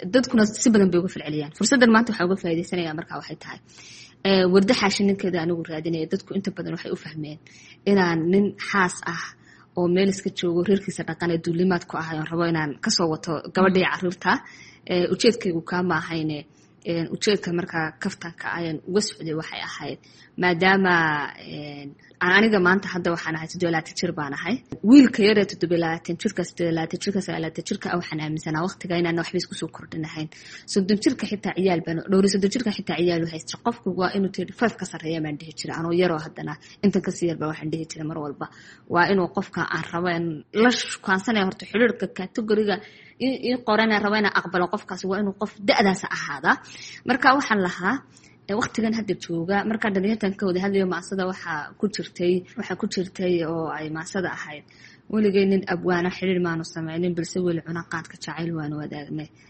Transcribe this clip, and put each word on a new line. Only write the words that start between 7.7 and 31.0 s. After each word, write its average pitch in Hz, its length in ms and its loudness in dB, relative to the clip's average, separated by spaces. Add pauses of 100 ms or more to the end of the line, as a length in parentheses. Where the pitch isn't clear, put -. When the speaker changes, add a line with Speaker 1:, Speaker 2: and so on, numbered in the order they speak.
Speaker 1:
inaan 180 360 4 (100)
nin 196 160 6 (120)
xaas 185 460 0
ah 170 200 -8 (520)
oo 175 120 2
meel 190 220 4
iska 190 200 -4
joogo, 175 340 -2
reerkiisa 190 420 0
dhaqan 165 260 -2
ee 165 60 2
duulimaad 170 480 2
ku - 120 -12
ahay, 160 200 -6
oon 156 80 -4
rabo 165 200 -2
inaan 156 260 0 (100)
ka - 80 -2
soo 185 200 2
wato 156 220 -4 (200)
gabadhii 185 340 4
Speaker 2:
Mm. 139 60 4
Speaker 1:
carruurta. 180 400 -2 (500)
Ee, 180 260 0
ujeedkaygu 185 540 -2
kaa 180 220 -4
ma 170 140 0
ahayne. 160 420 -6 (460)
Een, 170 260 -4
ujeedka 196 400 0
markaa 170 360 -2 (120)
kaftanka - 540 -8
ayaan 160 320 -4
uga 185 160 0
socday 160 340 -6
waxay - 260 -8
ahayd, 143 380 -10 (380)
maadaama, 180 580 4 (380)
een, 143 560 -14 (240)
aan 180 180 0
aniga 214 280 6
maanta 180 280 4
hadda 175 240 -2
waxaan 165 240 -4
ahay 160 120 -8
toddoba 175 200 -2
iyo 165 40 2
labaatan 160 260 -2
jir 170 160 -2
baan 143 200 -6
ahay. 175 220 -2 (240)
Wiilka 240 420 10
yar 214 160 6
ee 202 80 6
toddoba 170 300 -2
iyo 170 80 2
labaatan 165 340 -4
jirka, - 260 -2
siddeed 175 240 -4
iyo 165 80 0
labaatan 165 240 -4
jirka, 202 220 -2
sagaal 165 160 -6
iyo 160 60 -2
labaatan 160 220 -8
jirka, 196 260 -6
waxaan 170 300 -4
aaminsanaa 156 420 -4
waqtiga 180 340 -4
inaan 170 220 2
waxba 170 180 -4
isku - 180 -6
soo 160 120 -8
kordhinahayn. 160 640 -10 (340)
Soddon 202 340 2
jirka 247 300 0